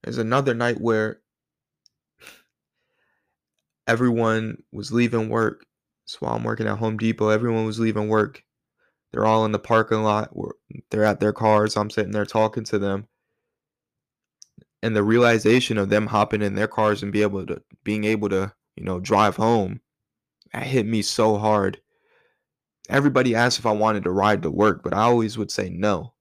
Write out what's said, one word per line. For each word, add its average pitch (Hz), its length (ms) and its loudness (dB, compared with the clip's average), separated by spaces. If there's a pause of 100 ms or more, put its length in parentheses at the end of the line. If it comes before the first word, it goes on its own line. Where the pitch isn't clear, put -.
There's 123 160 -8
another 123 360 0
night 120 260 -2
where 110 400 -2 (2750)
everyone 113 800 0
was - 220 -10
leaving 113 360 0
work. 113 380 -2 (400)
So - 140 -16
while - 160 -4
I'm 117 80 -4
working 110 240 -4
at 104 100 -4
Home 110 180 -4
Depot, 110 320 -2
everyone 110 380 0
was 110 140 -6
leaving 107 280 -2
work. 107 340 0 (680)
They're 110 160 0
all 110 180 4
in 107 80 -2
the 104 60 -2
parking 110 460 2
lot. 107 300 -2
We're, - 180 -10 (380)
they're 107 140 2
at 104 160 2
their 104 120 2
cars. 107 440 2
I'm 107 140 -2
sitting 101 220 -4
there 104 120 -2
talking 110 400 -2
to 110 140 -4
them. 101 300 -4 (1700)
And 110 140 -2
the 104 60 4
realization 117 760 4
of 98 140 -2
them 107 160 2
hopping 107 360 0
in 101 120 -2
their 107 140 -2
cars 107 340 0
and 101 100 -8
be 104 100 2
able 98 220 -2
to, 82 160 -8 (240)
being 107 200 -4
able 107 260 0
to, 95 240 -2 (220)
you 87 80 -14
know, 92 160 -6
drive 101 360 2
home, 110 440 0 (720)
that 117 100 -8
hit 131 240 0
me 110 160 0
so 110 340 2
hard. 104 440 0 (1080)
Everybody 131 460 2
asked 120 240 2
if - 80 -4
I 110 60 2
wanted 104 320 0
to 90 80 0
ride 98 300 2
to 80 80 -2
work, 101 320 2
but - 120 -4
I 101 80 2
always 117 340 2
would 104 140 -6
say 92 180 -4
no. 92 520 -4